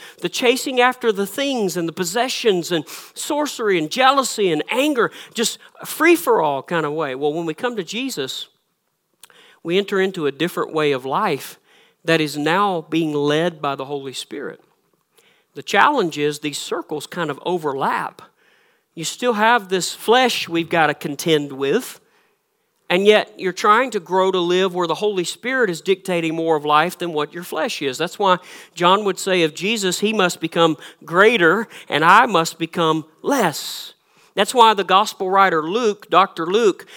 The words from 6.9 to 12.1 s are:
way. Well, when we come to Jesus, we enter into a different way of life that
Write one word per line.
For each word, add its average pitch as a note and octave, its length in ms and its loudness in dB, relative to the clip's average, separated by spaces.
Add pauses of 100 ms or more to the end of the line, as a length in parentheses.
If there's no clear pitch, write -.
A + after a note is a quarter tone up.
way. D3 220 -4
Well, D3 180 0
when E3+ 140 -4
we D#3 80 -4
come B3 200 -4
to G3+ 80 -6
Jesus, F#3 680 -8 (1120)
we F3 180 0
enter G3 200 -2
into F#3 280 -2
a C#3 40 0
different D#3 420 -4
way D3+ 180 0
of C3 140 -4
life D#3 540 -4 (440)
that D#3+ 180 2